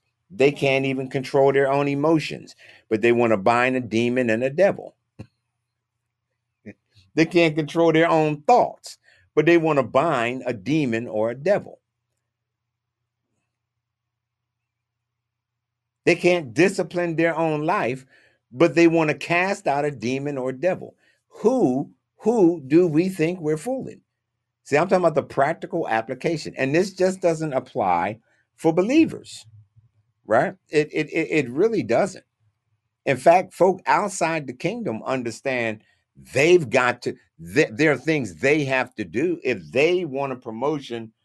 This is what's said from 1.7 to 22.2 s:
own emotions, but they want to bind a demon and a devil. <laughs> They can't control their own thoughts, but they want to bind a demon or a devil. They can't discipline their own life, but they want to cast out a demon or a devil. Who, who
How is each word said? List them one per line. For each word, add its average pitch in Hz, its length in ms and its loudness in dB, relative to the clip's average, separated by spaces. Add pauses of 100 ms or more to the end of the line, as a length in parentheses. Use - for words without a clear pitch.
own 143 160 0
emotions, 143 640 -2 (340)
but 110 140 0
they 117 80 6
want 117 220 4
to 107 40 4
bind 120 380 2
a 131 60 -2
demon 120 500 -2
and 113 140 0
a 135 60 -2
devil. 185 440 -2 (240)
<laughs> - 60 -18 (1900)
They 160 100 4
can't 165 300 2
control 165 360 0
their 160 160 4
own 156 340 0
thoughts, - 540 0 (380)
but 151 100 2
they 170 140 6
want 156 220 2
to - 20 0
bind 127 640 0
a 127 60 -2
demon 117 560 -2
or 107 220 -2
a 120 40 -8
devil. 156 460 -4 (4000)
They 170 80 4
can't 170 380 0
discipline 175 640 0
their 165 200 0
own 156 300 -2
life, 139 400 -4 (440)
but 147 240 2
they 170 140 6
want 160 220 2
to 143 40 0
cast 175 520 -2
out 143 180 0
a 147 60 -2
demon 135 480 -6
or 131 100 -6
a 131 100 -8
devil. 170 380 -4 (460)
Who, 185 480 0 (260)
who 180 500 2